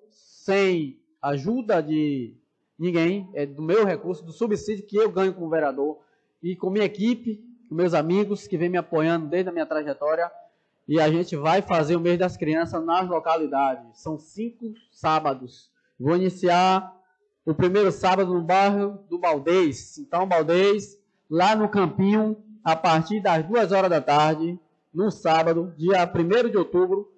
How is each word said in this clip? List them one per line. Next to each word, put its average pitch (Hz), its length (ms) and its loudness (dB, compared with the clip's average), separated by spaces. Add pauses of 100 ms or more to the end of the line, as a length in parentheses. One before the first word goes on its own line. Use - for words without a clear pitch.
(100)
sem 185 920 -2 (200)
ajuda 175 600 -2
de 147 540 -2 (420)
ninguém, 175 560 -2
é 147 120 -4
do 139 160 -12
meu 190 220 4
recurso, 175 400 -4
do 165 80 -16
subsídio 208 540 -4
que 196 100 -6
eu 214 140 2
ganho 185 240 -2
como 170 160 -8
vereador 151 480 -2 (440)
e 175 120 -4
com 185 160 -4
minha 202 140 0
equipe, 214 600 -4 (240)
com 156 60 -10
meus 175 200 0
amigos 196 520 0
que 185 100 -6
vêm 170 120 -2
me 180 100 -2
apoiando 165 480 -2
desde 180 220 -2
a 175 40 -8
minha 160 140 -4
trajetória. 156 640 -4 (560)
E 156 140 0
a 156 100 4
gente 170 240 -2
vai 160 280 0
fazer 170 340 0
o 165 40 0
mês 175 180 2
das 180 180 -2
crianças 165 480 -2
nas 180 240 0
localidades. 147 920 -2
São 156 180 -8
cinco 226 540 -12 (180)
sábados. 147 800 -4 (280)
Vou 143 160 0
iniciar 185 800 2 (520)
o 160 100 -2
primeiro 185 360 4
sábado 185 440 0
no 175 80 0
bairro 202 680 0
do 175 100 -6
Baldez. 165 800 0
Então, 170 280 -4
Baldez, 185 680 2 (320)
lá 185 280 2
no 214 120 0
Campinho, 202 680 2 (280)
a 160 120 2
partir 170 440 0
das 170 240 2
duas 202 280 0
horas 190 180 4
da 160 100 2
tarde, 156 580 2 (340)
no 190 180 0
sábado, 165 640 0
dia 175 300 2
primeiro 180 440 0
de 202 60 -2
outubro, 185 600 0